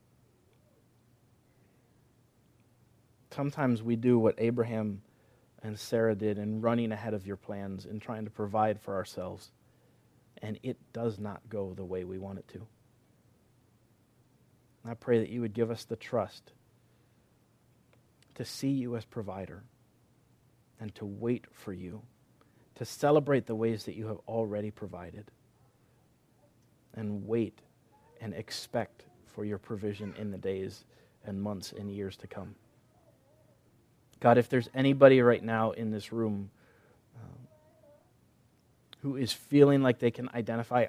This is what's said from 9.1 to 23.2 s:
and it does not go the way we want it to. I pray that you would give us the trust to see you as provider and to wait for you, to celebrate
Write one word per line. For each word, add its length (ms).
and 200
it 140
does 260
not 300
go 260
the 100
way 200
we 140
want 200
it 100
to. 180
I 80
pray 240
that 120
you 100
would 140
give 180
us 120
the 120
trust 560
to 80
see 260
you 260
as 80
provider 600
and 180
to 100
wait 440
for 220
you, 300
to 80
celebrate 600